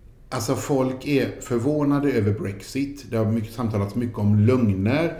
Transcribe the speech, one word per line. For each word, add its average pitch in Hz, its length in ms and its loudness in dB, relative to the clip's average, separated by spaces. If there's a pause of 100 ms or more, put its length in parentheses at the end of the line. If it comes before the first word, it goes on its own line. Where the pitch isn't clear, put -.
(300)
Alltså, 127 260 -2
folk 131 520 -2
är 143 220 2 (120)
förvånade 143 680 0
över 107 220 2
Brexit. 135 760 -6
Det 113 60 -2
har 113 80 2
mycket, 110 280 -2
samtalats 107 420 -2
mycket 120 240 -4
om 104 200 4
lögner 120 800 2